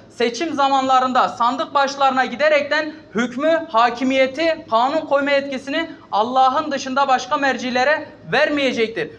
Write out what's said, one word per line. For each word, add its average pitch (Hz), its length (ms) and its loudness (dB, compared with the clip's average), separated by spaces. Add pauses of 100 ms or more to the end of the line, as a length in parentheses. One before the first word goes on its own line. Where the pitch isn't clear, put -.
seçim 247 440 -4
zamanlarında 262 760 2
sandık 262 440 -2
başlarına 269 520 2
giderekten 294 680 0 (220)
hükmü, 294 560 0
hakimiyeti, 262 1000 0
kanun 269 360 2
koyma 285 260 0
yetkisini 277 600 -2 (200)
Allah'ın 262 600 2
dışında 269 360 -2
başka 262 300 0
mercilere 262 680 0 (260)
vermeyecektir. 254 880 0